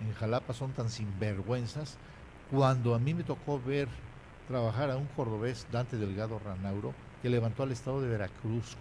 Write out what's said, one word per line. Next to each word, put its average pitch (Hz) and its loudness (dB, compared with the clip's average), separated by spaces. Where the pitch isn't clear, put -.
en 110 -2
Jalapa 120 0
son 131 -4
tan 117 0
sinvergüenzas, 107 -2
cuando 131 6
a - 4
mí 135 4
me 170 0
tocó 143 -2
ver 139 2
trabajar 123 2
a 127 2
un 139 0
cordobés, 113 0
Dante 120 0
Delgado 107 0
Ranauro, 98 -2
que 123 2
levantó 120 4
al 135 2
estado 131 0
de 131 2
Veracruz 110 -2